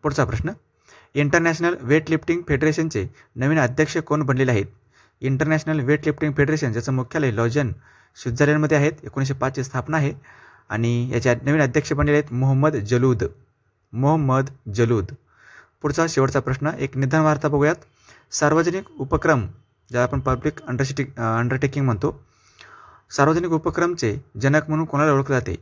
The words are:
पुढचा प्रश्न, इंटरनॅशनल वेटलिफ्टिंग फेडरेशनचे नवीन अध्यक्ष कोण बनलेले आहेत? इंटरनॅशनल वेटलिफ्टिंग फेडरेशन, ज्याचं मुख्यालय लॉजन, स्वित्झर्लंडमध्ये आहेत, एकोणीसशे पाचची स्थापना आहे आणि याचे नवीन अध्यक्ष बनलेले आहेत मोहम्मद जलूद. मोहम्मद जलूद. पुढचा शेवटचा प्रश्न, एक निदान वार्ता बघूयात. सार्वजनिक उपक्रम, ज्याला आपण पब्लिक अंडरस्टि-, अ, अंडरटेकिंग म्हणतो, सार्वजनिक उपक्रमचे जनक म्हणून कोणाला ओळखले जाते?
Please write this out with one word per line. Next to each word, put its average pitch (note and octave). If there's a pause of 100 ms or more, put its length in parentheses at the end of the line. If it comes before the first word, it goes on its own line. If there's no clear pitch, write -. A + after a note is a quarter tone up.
पुढचा C#3+
प्रश्न, B2+ (600)
इंटरनॅशनल E3
वेटलिफ्टिंग D#3
फेडरेशनचे D3+ (280)
नवीन C#3+
अध्यक्ष D3
कोण D3+
बनलेले B2+
आहेत? G2+ (540)
इंटरनॅशनल D3+
वेटलिफ्टिंग D3
फेडरेशन, D3
ज्याचं A#2
मुख्यालय B2+
लॉजन, A#2 (440)
स्वित्झर्लंडमध्ये D3
आहेत, D3 (100)
एकोणीसशे C3+
पाचची C3
स्थापना C3+
आहे C#3+ (540)
आणि A#2+
याचे A#2+
नवीन C#3
अध्यक्ष C#3+
बनलेले D3
आहेत D3
मोहम्मद C3+
जलूद. A#2+ (680)
मोहम्मद C3+
जलूद. A2+ (760)
पुढचा D3+
शेवटचा C3+
प्रश्न, C3
एक C3+
निदान C#3
वार्ता D3+
बघूयात. D3 (580)
सार्वजनिक E3 (140)
उपक्रम, C3+ (440)
ज्याला B2
आपण C3
पब्लिक C3+
अंडरस्टि-, C3+
अ, A2+
अंडरटेकिंग C3+
म्हणतो, B2 (840)
सार्वजनिक D#3+
उपक्रमचे E3 (220)
जनक D3
म्हणून D#3
कोणाला D3
ओळखले C#3
जाते? F#2+